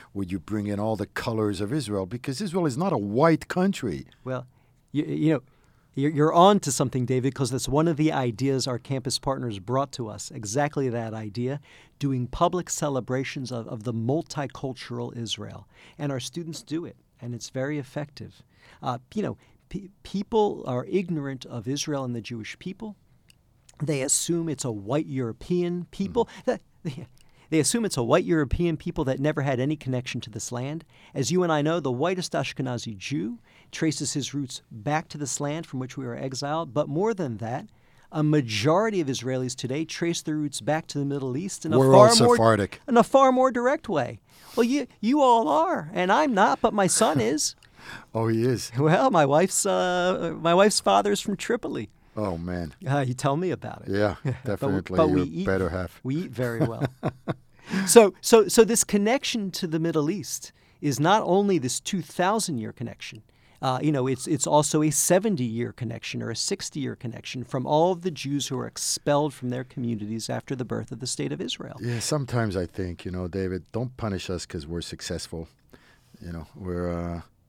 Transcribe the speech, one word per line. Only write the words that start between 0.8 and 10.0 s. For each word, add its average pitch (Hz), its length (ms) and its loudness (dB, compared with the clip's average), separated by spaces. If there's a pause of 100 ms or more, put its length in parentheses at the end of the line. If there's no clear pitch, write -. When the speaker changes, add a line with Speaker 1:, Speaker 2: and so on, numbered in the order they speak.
Speaker 1:
the 98 120 -4
colors 107 520 -2
of 104 140 -4
Israel, 104 320 -2
because 123 340 -8
Israel 180 280 -2
is 120 100 -2
not 180 160 -2
a 135 40 0
white 127 500 2
country. 135 580 -2 (180)
Speaker 2:
Well, 127 220 -8 (460)
you, 147 140 -2
you 156 280 2
know, 131 80 0 (540)
you're, 143 160 2
you're 156 220 2
on 190 280 8
to 143 100 -4
something, 127 340 0
David, 127 300 0
'cause 135 160 -2
that's 131 160 -4
one 147 200 2
of 160 100 0
the 156 140 2
ideas 131 560 0
our 123 120 -4
campus 127 400 -4
partners 127 400 -4
brought 131 340 -2
to 117 140 -8